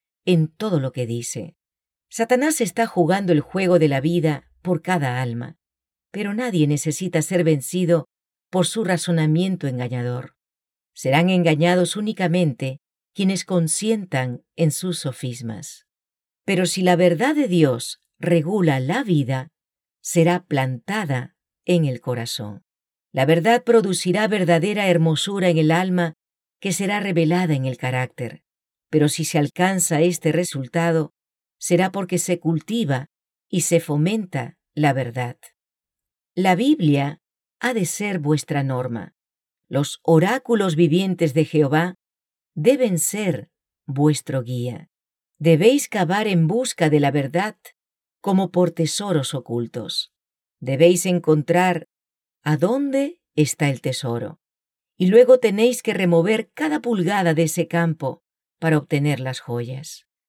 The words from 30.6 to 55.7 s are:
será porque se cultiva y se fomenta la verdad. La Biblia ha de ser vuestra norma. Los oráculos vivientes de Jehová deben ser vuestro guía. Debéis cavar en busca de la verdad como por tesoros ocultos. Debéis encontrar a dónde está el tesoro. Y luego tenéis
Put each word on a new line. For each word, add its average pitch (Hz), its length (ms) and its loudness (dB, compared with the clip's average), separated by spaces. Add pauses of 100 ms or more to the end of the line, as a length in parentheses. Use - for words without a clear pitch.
será 185 340 0
porque 185 260 -4
se 175 200 -2
cultiva 156 680 -2 (420)
y 180 140 -2
se 165 180 2
fomenta 160 760 -4 (180)
la 147 180 2
verdad. 123 440 -6 (1000)
La 185 200 2
Biblia 160 680 2 (400)
ha 247 140 -2
de 196 120 0
ser 202 320 -6
vuestra 147 440 -2
norma. 123 520 -6 (540)
Los 143 340 -4
oráculos 190 720 2
vivientes 170 580 2
de 151 100 2
Jehová 156 520 0 (580)
deben 214 440 2
ser 196 520 -4 (360)
vuestro 143 560 0
guía. 120 480 -8 (480)
Debéis 170 500 4
cavar 202 400 -2
en 170 180 2
busca 208 420 -2
de 151 120 4
la 143 100 2
verdad 151 460 -2 (640)
como 190 300 0
por 175 200 2
tesoros 165 640 -4
ocultos. 120 760 -8 (480)
Debéis 160 460 4
encontrar 170 800 2 (560)
a 156 140 0
dónde 269 640 -2 (140)
está 147 340 0
el 131 120 -4
tesoro. 120 600 -6 (560)
Y 180 120 2
luego 247 300 8
tenéis 226 440 0